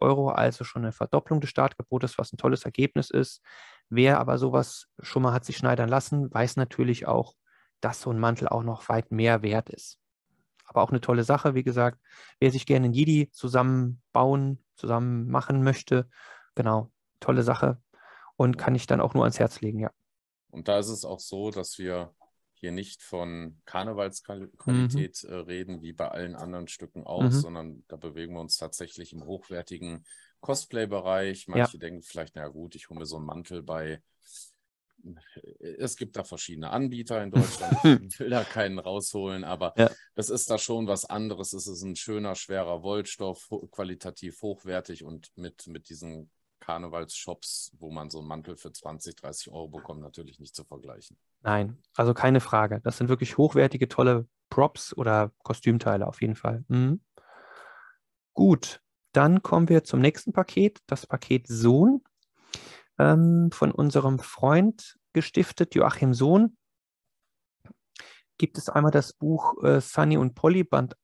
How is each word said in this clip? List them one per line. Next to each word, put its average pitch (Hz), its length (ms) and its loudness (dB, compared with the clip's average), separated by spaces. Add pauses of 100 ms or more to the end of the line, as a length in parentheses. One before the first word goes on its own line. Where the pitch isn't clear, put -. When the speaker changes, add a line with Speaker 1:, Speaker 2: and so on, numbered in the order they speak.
Speaker 1:
Euro, 139 280 4
also 120 360 0
schon - 180 -8
eine 113 100 -4
Verdopplung - 480 -2
des 143 100 -4
Startgebotes, 127 680 -2
was 127 140 -4
ein - 40 -12
tolles 131 280 0
Ergebnis 139 460 -2
ist. - 320 -2 (460)
Wer 127 300 6
aber 127 200 0
sowas 131 500 -2 (120)
schon - 220 -2
mal 127 100 4
hat 123 120 -2
sich - 120 -8
schneidern 123 320 0
lassen, 135 460 -2
weiß 120 220 0
natürlich 123 500 -2
auch, 120 280 0 (460)
dass 117 200 -6
so 127 100 -6
ein 113 80 -2
Mantel 117 300 0
auch 117 160 -2
noch 117 240 -6
weit 113 240 -2
mehr 113 300 2
wert 107 280 -2
ist. - 300 -18 (640)
Aber - 180 2
auch - 80 0
eine 127 100 0
tolle 120 220 2
Sache, 139 320 2
wie 127 80 0
gesagt, 120 380 0 (400)
wer 131 100 6
sich 131 160 -2
gerne 131 200 4
einen 120 80 2
Jedi 151 360 4
zusammenbauen, 127 1300 0 (100)
zusammen 120 540 -2
machen 131 340 0
möchte, 131 460 2 (480)
genau, 110 340 0 (300)
tolle 127 240 2
Sache 123 360 2 (540)
und 127 240 2
kann - 160 0
ich 123 140 -2
dann 127 120 2
auch - 140 0
nur 131 80 4
ans 117 160 2
Herz 120 220 0
legen, 107 180 -4
ja. 107 140 -6 (580)
Speaker 2:
Und - 160 -14
da 101 140 0
ist 101 80 -4
es 110 160 -10
auch 92 160 -10
so, 101 320 -8
dass - 260 -10
wir 90 340 -8 (420)
hier 87 180 -12
nicht 98 300 -12
von 85 640 -12
Karnevalsqualität, 101 1600 -6
Speaker 1:
Mhm. - 80 -18
Speaker 2:
äh, - 40 -12
reden, 90 480 -10
wie 82 100 -14
bei 82 160 -6
allen 87 260 -10
anderen 87 320 -12
Stücken - 380 -18
auch, 92 200 -2
Speaker 1:
Mhm. 123 60 4
Speaker 2:
sondern 82 560 -6
da 80 100 -18
bewegen 82 380 -14
wir 85 60 -12
uns 82 160 -6
tatsächlich 82 560 -14
im 82 120 -18
hochwertigen 87 800 -14 (360)
Cosplay-Bereich. 98 1080 -4
Speaker 1:
Ja. 92 100 -4
Speaker 2:
Manche 120 220 0
denken 85 240 -14
vielleicht, 80 340 -14
„Na 76 120 -10
gut, 80 260 -16
ich - 140 -20
hole 80 120 -16
mir 80 60 -14
so 80 100 -12
einen 78 100 -12
Mantel 85 360 -12
bei“, 80 400 -8 (1600)
es 85 380 -10
gibt - 200 -12
da 98 80 -8
verschiedene 80 460 -12
Anbieter 120 520 -6
in 101 80 -10
Deutschland, - 520 0
Speaker 1:
<laughs> 120 300 6
Speaker 2:
ich - 80 -16
will 123 100 -6
da 120 140 0
keinen 98 340 -4
rausholen, 95 640 -6
aber 87 320 -6
Speaker 1:
Ja. 113 140 6 (240)
Speaker 2:
das 107 160 -6
ist - 180 -4
da 113 80 -2
schon 113 300 -4
was 101 180 -4
anderes. 104 480 -8
Es 98 140 -12
ist 92 160 -12
ein 95 140 -10
schöner, 104 380 -8
schwerer 87 480 -6
Wollstoff, 98 680 -8
ho-, 104 160 -10
qualitativ 92 720 -12
hochwertig 92 640 -10
und 80 320 -18
mit, 87 300 -18
mit 80 240 -18
diesen 80 400 -18 (300)
Karnevalsshops, 85 1160 -12
wo 80 120 -16
man 78 180 -12
so 78 100 -14
einen 76 100 -14
Mantel 80 280 -14
für - 160 -20
zwanzig, 80 440 -16
dreißig - 360 -16
Euro 82 160 -14
bekommt, 76 320 -16
natürlich 73 380 -20
nicht 69 160 -20
zu 76 100 -16
vergleichen. 65 540 -20 (240)
Speaker 1:
Nein, 104 360 -4 (160)
also 120 200 2
keine 131 260 4
Frage. 107 420 -2
Das 123 140 -4
sind 123 120 -2
wirklich 127 300 -2
hochwertige, 139 500 4
tolle 123 380 2 (220)
Props - 480 0
oder 107 360 2 (120)
Kostümteile 110 640 0
auf - 160 -8
jeden 110 120 0
Fall. 117 340 -6
Mhm. 127 340 2 (1300)
Gut, - 460 4 (320)
dann 156 300 6
kommen 170 260 4
wir 160 160 6
zum 131 160 0
nächsten 156 320 2
Paket, 196 540 2
das - 200 -6
Paket 127 400 -2
Sohn, 131 560 6 (960)
ähm, 165 540 6
von 147 180 2
unserem 135 480 2
Freund 170 800 2 (140)
gestiftet, - 600 0
Joachim 127 400 4
Sohn. 175 420 4 (1800)
Gibt - 200 0
es - 120 -8
einmal 151 220 6
das 143 200 4
Buch, - 500 -2
äh, 139 180 6
Sunny 151 360 2
und 127 180 2
Polly, 180 300 4
Band, 131 400 0